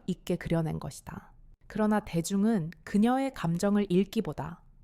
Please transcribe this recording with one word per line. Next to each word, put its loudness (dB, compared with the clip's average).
있게 -4
그려낸 -2
것이다. -14
그러나 2
대중은 0
그녀의 2
감정을 2
읽기보다 -2